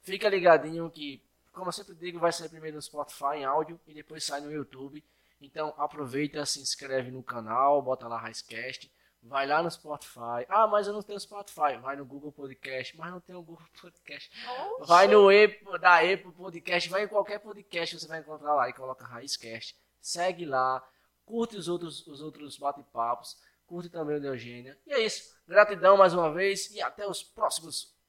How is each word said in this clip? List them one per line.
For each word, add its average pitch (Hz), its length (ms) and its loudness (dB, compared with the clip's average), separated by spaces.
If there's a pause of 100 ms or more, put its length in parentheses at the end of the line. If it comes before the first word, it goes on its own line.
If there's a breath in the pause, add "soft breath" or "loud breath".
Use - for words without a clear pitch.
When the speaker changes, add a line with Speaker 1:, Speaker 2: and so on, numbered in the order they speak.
Speaker 1:
fica 196 280 -4
ligadinho 165 640 2
que, 147 320 -14 (300)
como 180 160 -10
eu 170 40 -8
sempre 196 220 -14
digo, 170 240 -12
vai 170 140 0
sair 165 160 -10
primeiro 156 280 -14
no 147 60 -14
Spotify 143 540 -6
em 143 80 -8
áudio 160 420 -2
e 156 60 -20
depois 151 320 -14
sai 143 160 -6
no 147 120 -12
YouTube. 139 520 -12 (360)
Então, 151 360 -8
aproveita, 147 720 -6
se 143 140 -6
inscreve 131 500 -6
no 127 120 -12
canal, 120 600 2
bota 127 260 -4
lá 117 100 -8
Raizcast. 120 720 -12 (320)
Vai 135 240 -4
lá 151 160 2
no 170 80 -2
Spotify. 123 800 -10
"Ah, 214 160 4
mas 208 200 0
eu 208 60 -6
não 208 100 -8
tenho 202 160 -12
Spotify." 160 600 -4
Vai 135 160 -8
no 143 80 -14
Google 143 260 -16
Podcast. 135 680 -12
"Mas 160 140 -14
não 180 100 -14
tenho 180 180 -20
o 175 40 -18
Google 165 240 -20 (140)
Podcast." - 500 -20 (160)
Speaker 2:
Oxe. 330 400 -10
Speaker 1:
Vai 180 220 10
no 208 200 10
Apple, 202 520 6
da 175 200 8
Apple 185 320 0
Podcast. 175 580 -6
Vai 196 140 -2
em 202 40 -10
qualquer 208 300 -2
podcast, 196 600 -10
você 160 80 -14
vai 160 140 -12
encontrar 147 340 -4
lá 127 140 2
e 127 60 -10
coloca 131 300 -12
Raizcast. 117 720 -12 (260)
Segue 175 440 -4
lá. 131 420 0 (380 soft breath)
Curte 226 320 -6
os 165 120 -10
outros, 170 380 -8
os 147 140 -18
outros 147 380 -16
bate-papos. 123 800 -6 (280 soft breath)
Curte 175 220 -12
também 156 280 -4
o 147 40 -4
de 139 60 -8
Eugênia. 123 600 -10
E 285 60 -8
é 254 80 2
isso. - 340 -4 (140)
Gratidão 196 480 8
mais 185 160 10
uma 170 180 2
vez 196 400 -2
e - 120 -10
até 202 240 -6
os 190 160 -8
próximos - 720 -6 (140)